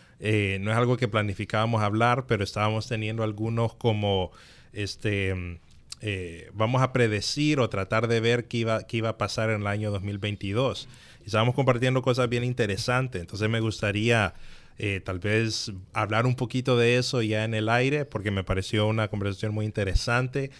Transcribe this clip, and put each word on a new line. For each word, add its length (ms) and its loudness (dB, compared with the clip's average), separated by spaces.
Eh, 420 0
no 120 -2
es 40 2
algo 220 2
que 100 0
planificábamos 720 0
hablar, 460 2
pero 180 0
estábamos 440 -2
teniendo 340 -4
algunos 520 -2
como, 580 2
este, 600 -2
mm, 240 -8
eh, 500 -6
vamos 300 2
a 100 2
predecir 640 2
o 120 2
tratar 360 0
de 140 2
ver 280 2
qué 100 -2
iba, 280 0
qué 120 -4
iba 100 0
a 80 -4
pasar 320 -2
en 140 0
el 40 -2
año 240 -2
dos 120 -2
mil 160 -4
veintidós. 720 -2
Y 40 -16
estábamos 280 2
compartiendo 480 2
cosas 260 2
bien 160 0
interesantes. 760 0
Entonces 260 -2
me 120 0
gustaría, 760 2
eh, 240 -2
tal 180 -6
vez 520 0
hablar 320 2
un 100 2
poquito 400 0
de 220 4
eso 240 0
ya 220 0
en 100 -2
el 160 0
aire, 340 2
porque 260 -4
me 140 0
pareció 420 0
una 220 0
conversación 460 -4
muy 100 -2
interesante. 960 0